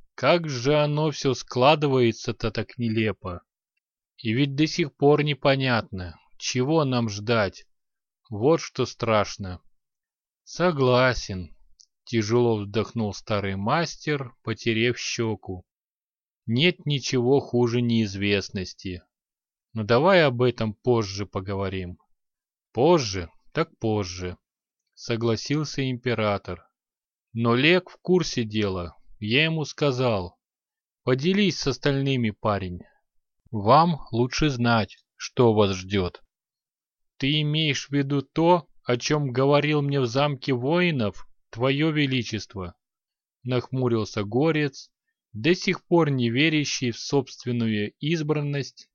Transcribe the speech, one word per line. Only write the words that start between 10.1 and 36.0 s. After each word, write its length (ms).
«Согласен», 1120
тяжело 520
вздохнул 560
старый 420
мастер, 800
потерев 540
щеку. 680
«Нет 400
ничего 560
хуже 400
неизвестности. 1200
Но 100
давай 400
об 180
этом 320
позже 520
поговорим». 720
«Позже, 580
так 280
позже», 580
согласился 960
император. 800
«Но 200
Лек 360
в 80
курсе 480
дела, 500
я 240
ему 220
сказал. 720
Поделись 560
с 80
остальными, 640
парень. 500
Вам 480
лучше 380
знать, 480
что 360
вас 220
ждёт». 480